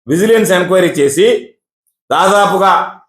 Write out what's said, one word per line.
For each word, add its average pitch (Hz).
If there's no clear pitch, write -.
విజిలెన్స్ 202
ఎంక్వైరీ 180
చేసి 151
దాదాపుగా 190